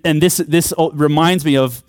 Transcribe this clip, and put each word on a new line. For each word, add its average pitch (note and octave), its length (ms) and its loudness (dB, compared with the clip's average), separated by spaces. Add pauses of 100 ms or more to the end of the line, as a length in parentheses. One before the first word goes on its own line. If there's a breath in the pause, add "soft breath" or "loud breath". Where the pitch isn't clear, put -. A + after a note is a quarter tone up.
and D3+ 160 2
this, F3 160 0
this E3 340 -2 (220)
reminds D3+ 500 0
me C#3+ 140 2
of B2+ 300 -2